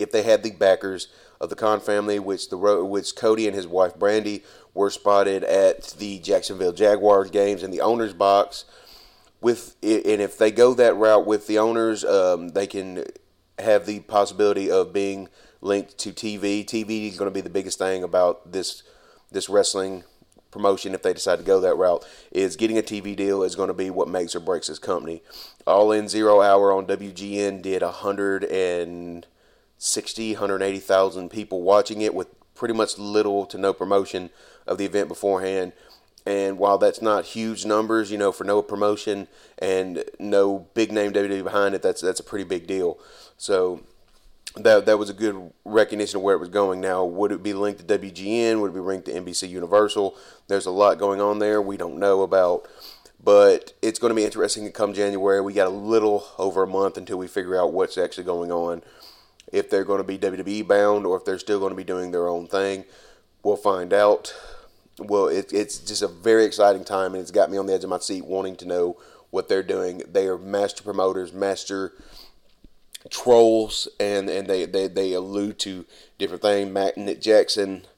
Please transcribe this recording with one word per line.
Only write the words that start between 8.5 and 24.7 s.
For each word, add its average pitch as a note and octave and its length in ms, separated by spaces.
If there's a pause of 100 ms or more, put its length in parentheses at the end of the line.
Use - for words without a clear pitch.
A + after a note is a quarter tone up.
With, A#2 440
and G#2+ 360
if G2+ 200
they A2 100
go A#2+ 240
that A#2 220
route G#2+ 320
with G#2 180
the G#2+ 140
owners, A2+ 440
um, F2+ 460
they F#2+ 160
can F#2+ 380 (560)
have G#2 260
the G#2 140
possibility G2 720
of F2+ 200
being G2 380 (320)
linked G2+ 380
to G2+ 120
T G#2 260
V. G2+ 260
T A2+ 180
V G#2+ 260
is F#2 120
gonna G2+ 100
be F#2+ 120
the F2+ 80
biggest F#2 280
thing F#2+ 260
about F2 480
this, F#2 300 (500)
this G2 160
wrestling F#2+ 560 (460)
promotion, G2+ 460
if - 80
they F#2 100
decide F2 240
to E2+ 80
go F#2+ 140
that F2+ 160
route, F2 280 (280)
is F#2+ 240
getting A2 240
a - 20
T G#2 180
V G2 160
deal G2 280
is F2 120
gonna F#2 200
be F#2 160
what F2+ 160
makes F2+ 280
or F2+ 40
breaks E2+ 300